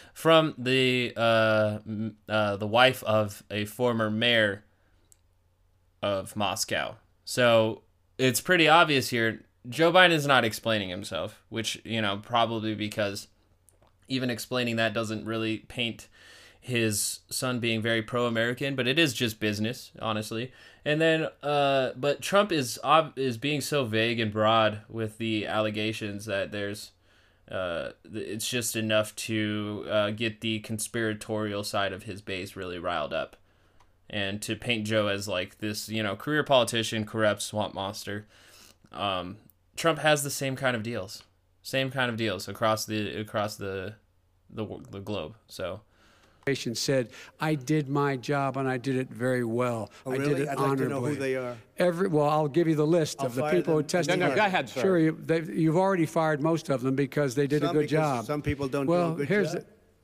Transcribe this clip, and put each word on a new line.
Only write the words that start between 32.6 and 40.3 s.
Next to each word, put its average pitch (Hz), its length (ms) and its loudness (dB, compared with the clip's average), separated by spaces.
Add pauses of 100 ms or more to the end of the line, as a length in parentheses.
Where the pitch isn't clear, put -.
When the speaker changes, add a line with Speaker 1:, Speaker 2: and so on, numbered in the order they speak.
Speaker 1:
riled 82 340 -2
up, 78 240 -4 (720)
and 101 320 -4
to 110 140 -4
paint 110 300 -2
Joe 107 200 2
as, 101 220 -4
like, 92 300 -4
this, 104 300 -6
you 110 140 -4
know, 98 140 -2
career 147 260 -2
politician, 117 640 2
corrupt 107 360 2
swamp 104 300 -4
monster. 98 540 -8 (640)
Um, 90 440 -4 (400)
Trump 160 240 0
has 151 220 2
the 139 80 -6